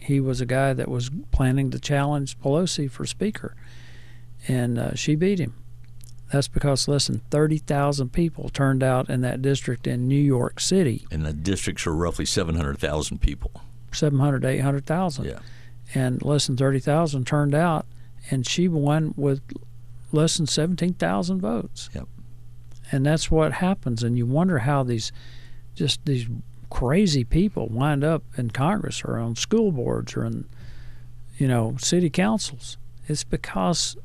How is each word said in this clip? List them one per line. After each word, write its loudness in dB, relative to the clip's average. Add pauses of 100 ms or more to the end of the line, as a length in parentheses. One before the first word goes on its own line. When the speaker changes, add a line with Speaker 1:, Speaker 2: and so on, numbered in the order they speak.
Speaker 1:
He 2
was 0
a -2
guy 2
that -2
was -2 (220)
planning 2
to -4
challenge 0
Pelosi 0
for -8
speaker, -4 (920)
and, 0
uh, -2
she 0
beat 2
him. -2 (800)
That's 2
because 2
less 4
than 0 (100)
thirty 4
thousand 0
people 0
turned 4
out 4
in 0
that 0
district 0
in 0
New 4
York 4
City. 2
Speaker 2:
And 0
the -2
districts -2
are 0
roughly 0
seven 0
hundred -2
thousand -2
people. 0 (400)
Speaker 1:
Seven 2
hundred, 2
eight 2
hundred 0
thousand. 0
Speaker 2:
Yeah. -8 (540)
Speaker 1:
And 0
less 2
than 0
thirty 4
thousand 2
turned 2
out, 2 (460)
and 0
she 2
won 2
with 2 (720)
less 4
than 2
seventeen 2
thousand 0
votes. -4
Speaker 2:
Yep. -8 (840)
Speaker 1:
And 2
that's 2
what 4
happens, 0
and 2
you 2
wonder 4
how 2
these, -2 (640)
just -2
these 0 (460)
crazy 4
people 2
wind 2
up 2 (160)
in 0
Congress 0
or -2
on -2
school 2
boards -2
or -2
in, -4 (920)
you 2
know, 2
city 2
councils. -2 (280)
It's -4
because -2